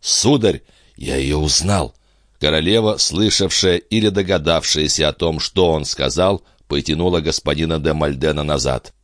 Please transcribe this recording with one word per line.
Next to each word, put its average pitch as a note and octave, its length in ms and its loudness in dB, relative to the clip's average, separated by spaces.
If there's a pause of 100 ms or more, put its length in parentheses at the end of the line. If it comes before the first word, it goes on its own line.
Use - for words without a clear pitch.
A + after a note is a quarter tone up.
Сударь, A2 600 2 (360)
я C2+ 180 -6
ее C#2 240 0
узнал!» D2+ 560 0 (480)
Королева, F#2 540 2
слышавшая F#2+ 800 0
или G#2+ 320 0
догадавшаяся E2 960 0
о D2 60 0
том, E2 260 -2
что F2 320 2
он D2+ 140 0
сказал, E2+ 580 -2 (240)
потянула D#2 540 0
господина D#2 580 -2
де D#2 140 0
Мальдена D2 500 -2
назад. C2 500 -4 (100)